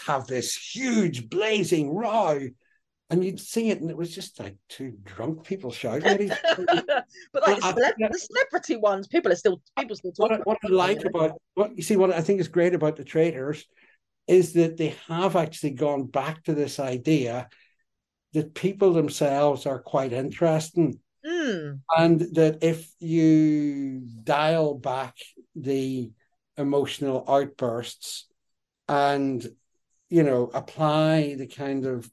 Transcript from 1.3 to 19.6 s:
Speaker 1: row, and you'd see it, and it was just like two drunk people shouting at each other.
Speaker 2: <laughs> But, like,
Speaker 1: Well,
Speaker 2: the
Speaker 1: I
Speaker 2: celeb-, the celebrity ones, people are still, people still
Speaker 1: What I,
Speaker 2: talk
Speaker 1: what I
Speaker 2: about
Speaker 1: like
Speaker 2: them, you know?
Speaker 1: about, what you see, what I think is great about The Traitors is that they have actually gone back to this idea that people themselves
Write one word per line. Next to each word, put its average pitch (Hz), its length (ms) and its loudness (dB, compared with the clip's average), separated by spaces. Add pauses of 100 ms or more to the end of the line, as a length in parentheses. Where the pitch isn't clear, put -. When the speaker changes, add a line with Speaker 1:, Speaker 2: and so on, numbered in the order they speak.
Speaker 1:
row, 202 460 0 (720)
and 180 140 2
you'd 185 160 -6
see 226 300 -2
it, 190 120 -2
and 165 80 -6
it 156 60 -12
was 165 180 -8
just - 260 -16
like 98 160 -14 (140)
two 127 320 -12
drunk 120 420 -10
people 190 280 -8
shouting 131 340 -4
at 202 160 4
each 202 100 -2 (160)
other. 359 180 0
Speaker 2:
<laughs> 294 380 2 (300)
But, 185 80 -2
like, 202 200 4
Speaker 1:
Well, 185 120 0
Speaker 2:
the 240 120 4
Speaker 1:
I - 40 4
Speaker 2:
celeb-, 220 220 -2
the 359 60 -4
celebrity - 580 -2
ones, 196 320 0
people 240 240 2
are 175 40 2
still, 185 240 0 (180)
people 220 180 -6
still 180 200 -10
Speaker 1:
What 220 160 2
I, 220 60 2
Speaker 2:
talk - 80 -8
Speaker 1:
what 214 160 0
I 208 60 -6
Speaker 2:
about 185 80 6
Speaker 1:
like 185 240 2
Speaker 2:
them, 160 120 -4
you 170 80 0
know? 160 60 4
Speaker 1:
about, 156 140 -4 (140)
what 208 220 0
you 175 60 -8
see, 208 140 2
what 185 160 6
I 165 100 -2
think 196 180 2
is 160 80 -2
great 175 260 2
about 151 220 0
The 131 80 -14
Traitors 151 640 -2 (600)
is 175 280 6
that 165 240 4
they 156 160 -2 (140)
have 180 280 0
actually 156 360 -2
gone 139 340 -2
back 143 380 -6
to 165 100 -2
this 143 260 -4
idea 127 680 -2 (840)
that 151 220 -4
people 196 400 2
themselves 143 720 0